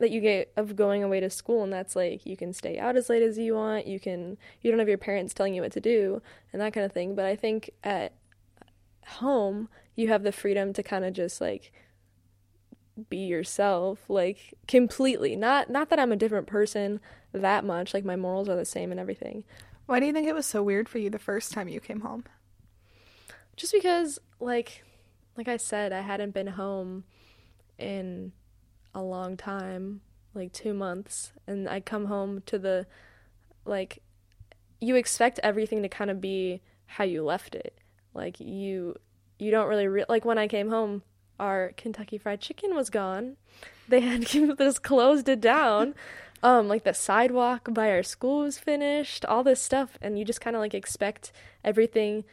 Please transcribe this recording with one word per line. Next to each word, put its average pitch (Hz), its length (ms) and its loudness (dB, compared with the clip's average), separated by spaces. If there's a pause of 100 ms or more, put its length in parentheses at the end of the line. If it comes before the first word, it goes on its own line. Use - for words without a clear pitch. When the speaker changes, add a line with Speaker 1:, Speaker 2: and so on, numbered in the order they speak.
Speaker 1:
that 233 100 4
you 220 80 -2
get 208 380 2
of 208 180 -4
going 202 280 2
away 196 180 0
to 190 80 -2
school, 226 340 -2
and 190 80 -4
that's, 190 240 -6
like, 180 300 -2
you 190 100 -8
can 175 180 -8
stay - 240 -8
out 254 200 0
as 247 120 2
late 233 140 4
as 220 140 2
you 220 180 0
want, 214 320 -2
you 196 120 -6
can, 180 380 -8 (240)
you 233 100 2
don't 226 80 2
have 214 100 2
your 196 80 2
parents 196 360 -4
telling 196 220 -2
you 185 60 -4
what - 100 -4
to - 100 -6
do, 214 400 2 (300)
and 196 100 -6
that 214 120 -2
kind 208 120 -2
of 196 60 -6
thing. 185 240 -4
But 196 100 -2
I 196 120 0
think 220 320 -2 (120)
at 180 300 -4 (960)
home, 220 640 0 (260)
you 220 140 2
have 208 140 4
the 202 100 2
freedom 196 400 0
to 202 100 -4
kinda 185 280 -2
just, 180 280 -4
like, - 320 -4 (1400)
be 190 100 -6
yourself, 190 800 0 (100)
like, 196 440 0 (140)
completely. 247 680 4
Not, 247 340 2
not 285 200 0
that 320 100 4
I'm 254 120 4
a 220 60 4
different 208 300 0
person 208 520 0 (320)
that 196 320 2
much, 180 300 -4
like, 202 120 -2
my 185 120 -2
morals 190 320 -2
are 185 60 2
the 175 100 -2
same 175 260 -6
and 180 80 -6
everything. 190 440 -8 (420)
Speaker 2:
Why 247 140 2
do 269 60 4
you 294 80 0
think 311 140 0
it 311 80 0
was 302 100 -4
so 208 160 -2
weird 202 280 0
for - 100 -8
you 208 100 -2
the 214 100 -6
first - 320 -6
time 196 160 -8
you 180 120 -10
came 214 220 -10
home? 233 240 -10 (1300)
Speaker 1:
Just - 180 -4
because, 349 460 2 (200)
like, 240 440 -4 (540)
like 233 100 -8
I 240 100 -2
said, 208 360 -4
I 190 80 -6
hadn't 202 320 -6
been 196 140 -4
home 190 560 -8 (760)
in 185 540 -8 (640)
a 190 80 -8
long 185 360 -6
time, 190 640 -10 (320)
like, 185 180 -10
two - 220 -6
months, 196 580 -6 (160)
and 196 200 -6
I 196 120 -4
come 208 260 -6
home 196 420 -4
to 208 120 -4
the, 185 260 -2 (800)
like, 95 360 -6 (800)
you 247 160 2
expect 240 480 2
everything 214 400 0
to 196 60 -4
kinda 202 240 -4
be 185 480 -4 (240)
how - 180 -4
you 175 200 -2
left 160 320 -4
it. - 220 -12 (360)
Like, - 260 -8
you, 190 560 -8 (440)
you 208 120 0
don't 220 160 4
really 202 200 2
re-, 196 220 2
like, 226 160 2
when 233 120 2
I 214 100 2
came 208 220 0
home, 214 340 -2 (360)
our 196 360 -2
Kentucky 214 440 -10
Fried 208 220 -6
Chicken 381 340 -4
was 262 140 0
gone. 208 460 -4 (520)
They 254 140 6
had 240 200 0
<laughs> 233 40 -2
just 285 580 4
closed 269 440 8
it 262 140 4
down. 233 540 4 (480)
Um, 240 240 8
like, 214 160 2
the 165 100 2
sidewalk 240 800 2
by 220 180 4
our 185 120 4
school 277 380 0
was 294 160 -2
finished, 294 680 0
all 226 180 2
this 254 180 6
stuff, 262 400 -2
and 208 180 -4
you 208 60 -4
just 226 160 -4
kinda, 233 180 -4
like, 214 140 -2
expect - 580 -6 (320)
everything 214 680 2